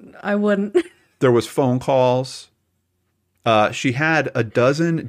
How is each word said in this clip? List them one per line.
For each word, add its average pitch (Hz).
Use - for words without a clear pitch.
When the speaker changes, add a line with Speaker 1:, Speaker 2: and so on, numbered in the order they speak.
Speaker 1:
I 208
wouldn't. 208
<laughs> 339
Speaker 2:
There 131
was 117
phone 127
calls. 127
Uh, 107
she -
had 156
a 120
dozen 139